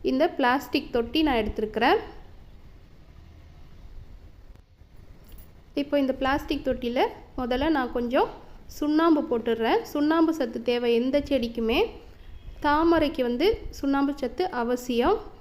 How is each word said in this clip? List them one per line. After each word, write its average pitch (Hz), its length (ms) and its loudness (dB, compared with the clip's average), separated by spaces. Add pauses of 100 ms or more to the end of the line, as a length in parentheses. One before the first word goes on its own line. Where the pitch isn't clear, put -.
இந்த 269 280 2
பிளாஸ்டிக் 277 640 0
தொட்டி 240 300 0
நான் 294 140 2
எடுத்திருக்கிறேன். 220 600 0 (3750)
இப்போ 285 260 0
இந்த 269 140 2
பிளாஸ்டிக் 277 540 -2
தொட்டியில 247 380 0 (320)
முதல்ல 254 320 0
நான் 262 220 0
கொஞ்சம் 247 560 0 (180)
சுண்ணாம்பு 220 560 2
போட்டுடுறேன். 233 600 0
சுண்ணாம்பு 320 520 2
சத்து 240 280 -2
தேவை 240 320 2
எந்த 254 260 2
செடிக்குமே. 254 680 0 (760)
தாமரைக்கு 311 640 2
வந்து 247 480 2
சுண்ணாம்பு 277 460 0
சத்து 277 360 -2
அவசியம். 247 680 0 (240)